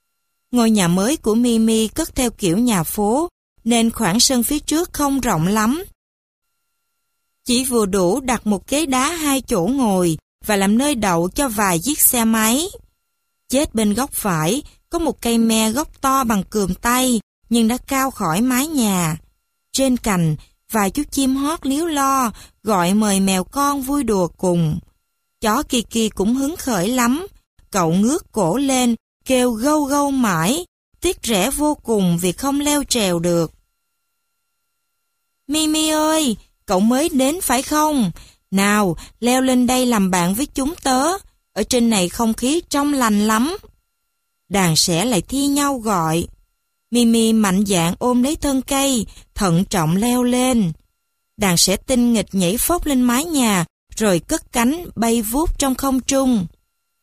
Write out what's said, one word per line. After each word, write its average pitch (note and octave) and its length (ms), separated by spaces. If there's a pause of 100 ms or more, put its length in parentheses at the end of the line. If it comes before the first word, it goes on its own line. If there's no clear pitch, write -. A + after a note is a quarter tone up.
(500)
Ngôi A#3 200
nhà G3+ 180
mới G3 280
của G#3+ 180
Mimi A3+ 540
cất - 260
theo B3 160
kiểu F3 280
nhà A3+ 240
phố, A3+ 460 (360)
nên A3+ 260
khoảng A3 300
sân B3 220
phía D4 160
trước D#4 340
không C#4 280
rộng F3+ 260
lắm. A3 380 (1600)
Chỉ B3 200
vừa A#3 220
đủ F#3+ 340
đặt B3 260
một G#3 220
ghế D4+ 180
đá C4 240
hai D4 300
chỗ F#3 320
ngồi F#3 460 (280)
và G#3 100
làm G3+ 220
nơi D4 160
đậu F#3 340
cho C#4+ 200
vài G3+ 300
chiếc B3+ 220
xe A#3 240
máy. A3+ 440 (800)
Chết D4 260
bên G#3 200
góc C4 180
phải, F#3 500 (280)
có E4+ 80
một D4+ 220
cây A#3 180
me A3 320
gốc C#4 300
to C4+ 240
bằng A3 200
cườm F#3+ 300
tay, B3 460 (280)
nhưng A3+ 200
đã B3 80
cao C4+ 340
khỏi F#3 300
mái B3+ 260
nhà. G3 520 (540)
Trên C4+ 240
cành, E3+ 400 (340)
vài G3 200
chú D4 200
chim C4+ 260
hót C#4+ 300
líu C#4+ 200
lo, C4+ 440 (320)
gọi F#3+ 320
mời G#3 260
mèo F#3+ 240
con C#4+ 380
vui C#4 220
đùa F#3+ 240
cùng. E3+ 500 (600)
Chó A3+ 220
Kiki A3+ 520
cũng G#3 200
hứng C#4 220
khởi G#3 320
lắm. B3+ 380 (440)
Cậu E3+ 220
ngước A3+ 400
cổ F#3 240
lên, B3+ 380 (300)
kêu B3 260
gâu C#4+ 320
gâu C#4+ 280
mãi, A#3 540 (360)
tiếc F4+ 220
rẻ A3 280
vô D4 240
cùng F#3+ 440
vì F3+ 140
không C#4 280
leo D4 240
trèo F#3 340
được. E3+ 340 (2000)
"Mimi D#4 400
ơi, D#4 480 (300)
cậu F#3 140
mới B3+ 280
đến D4 320
phải C4 220
không? D4 480 (400)
Nào, G3 460 (240)
leo B3+ 220
lên B3+ 240
đây B3+ 200
làm G#3 240
bạn F3+ 240
với C#4 120
chúng C#4+ 360
tớ. C4 240 (460)
Ở G3 100
trên A#3 280
này F#3 180
không A3+ 260
khí D4 360
trong C#4+ 220
lành G#3+ 340
lắm." A#3 300 (920)
Đàn F3+ 280
sẻ F3 280
lại A3 180
thi C#4 240
nhau C#4 320
gọi. F3 480 (640)
Mimi A3+ 420
mạnh G#3 340
dạn F3 320
ôm B3 240
lấy D4 140
thân C4+ 260
cây, C4+ 440 (280)
thận F3+ 300
trọng E3+ 320
leo B3 260
lên. B3 500 (640)
Đàn F#3+ 200
sẻ F#3 200
tinh A#3+ 360
nghịch G3+ 220
nhảy F#3+ 220
phốc E4+ 300
lên C4+ 140
mái B3 240
nhà, A#3 400 (320)
rồi G3 240
cất - 320
cánh C4+ 320 (120)
bay A#3 260
vút C4 360
trong C4+ 160
không C4+ 260
trung. B3+ 460 (560)